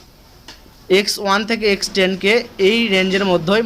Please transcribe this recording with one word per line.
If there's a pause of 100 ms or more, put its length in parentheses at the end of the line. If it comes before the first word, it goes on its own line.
(1000)
এক্স (100)
ওয়ান (100)
থেকে (100)
এক্স
টেন (100)
কে (360)
এই (160)
রেঞ্জের
মধ্যেই